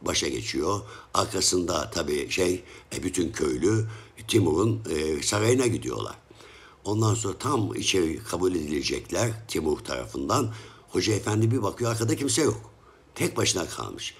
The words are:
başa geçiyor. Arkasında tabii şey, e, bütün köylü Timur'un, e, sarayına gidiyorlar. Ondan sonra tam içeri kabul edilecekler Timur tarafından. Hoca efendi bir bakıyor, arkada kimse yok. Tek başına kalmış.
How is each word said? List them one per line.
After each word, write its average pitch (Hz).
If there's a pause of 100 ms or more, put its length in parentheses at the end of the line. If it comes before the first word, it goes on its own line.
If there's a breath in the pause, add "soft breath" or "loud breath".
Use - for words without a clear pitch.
başa 87
geçiyor. 101 (320 loud breath)
Arkasında 90
tabii 73
şey, 90 (320 loud breath)
e, -
bütün 90
köylü 85 (420 loud breath)
Timur'un, 104
e, 78
sarayına 120
gidiyorlar. 60 (680 loud breath)
Ondan 107
sonra 98
tam 131
içeri 85
kabul 90
edilecekler 76
Timur 78
tarafından. 69 (380 loud breath)
Hoca 95
efendi 107
bir 123
bakıyor, 117
arkada 113
kimse 135
yok. - (440 loud breath)
Tek -
başına 92
kalmış. -